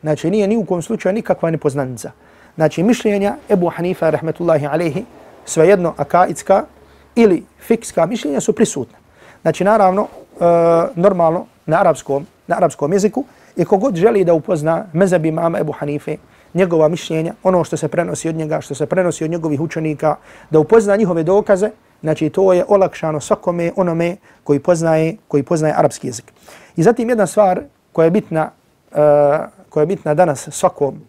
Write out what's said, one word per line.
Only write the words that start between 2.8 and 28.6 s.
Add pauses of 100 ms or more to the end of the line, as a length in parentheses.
mišljenja (140)
Ebu
Hanife,
rahmetullahi
alejhi, (400)
svejedno
akaidska (520)
ili (240)
fikska
mišljenja
su
prisutna. (440)
Znači,
naravno,
e, (520)
normalno, (200)
na
arapskom, (220)
na
arapskom
jeziku, (300)
i
kogod
želi
da
upozna
mezheb
imama
Ebu
Hanife, (360)
njegova
mišljenja, (100)
ono
što
se
prenosi
od
njega,
što
se
prenosi
od
njegovih
učenika, (340)
da
upozna
njihove
dokaze, (320)
znači,
to
je
olakšano
svakome
onome (280)
koji
poznaje, (100)
koji
poznaje
arapski
jezik. (420)
I
zatim
jedna
stvar (300)
koja
je
bitna, (400)